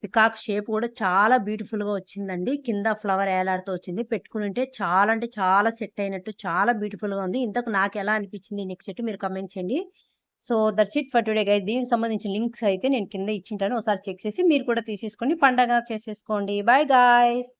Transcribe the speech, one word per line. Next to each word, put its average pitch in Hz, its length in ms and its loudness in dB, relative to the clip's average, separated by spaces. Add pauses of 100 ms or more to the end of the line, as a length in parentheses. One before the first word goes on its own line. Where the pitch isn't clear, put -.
పికాక్ 226 380 2
షేప్ 208 300 -4
కూడా 214 280 -2
చాలా 208 420 4
బ్యూటిఫుల్‌గా 208 540 -4
వచ్చిందండి. 190 640 -4
కింద 208 360 -2
ఫ్లవర్ 196 360 0
ఏలాడుతూ 185 420 -2
వచ్చింది. 180 320 -6
పెట్టుకుని 214 420 -6
ఉంటే 202 180 -2 (100)
చాలా 196 380 2
అంటే 226 220 -2
చాలా 202 360 4
సెట్ 220 300 -8
అయినట్టు 196 320 -6 (100)
చాలా 196 320 0
బ్యూటిఫుల్‌గా 202 500 -4
ఉంది. 190 160 -2
ఇంతకు 240 300 -4
నాకు 202 280 0
ఎలా 202 160 -2
అనిపించింది 202 500 -6
నెక్ 185 220 -10
సెట్ 196 160 -8
మీరు 220 180 -6
కామెంట్ 190 320 -6
చేయండి. 196 280 -4 (640)
So, 240 100 -2 (140)
that's 208 280 0
it 285 100 -2
for 240 140 2
today, 220 240 0
guys. 202 180 2
దీనికి 240 260 -2
సంబంధించిన 226 440 -2
లింక్స్ 233 320 -4
అయితే 196 240 2
నేను 233 180 0
కింద 190 220 -6
ఇచ్చింటాను. 208 460 -4
ఒకసారి 214 280 -2
చెక్ 185 200 -10
చేసి 214 200 -4
మీరు 302 220 4
కూడా 233 180 0
తీసేసుకొని 226 540 -4
పండగ 247 480 2
చేసేసుకోండి. 214 760 -6
Bye, 247 240 4
guys. 247 600 4 (140)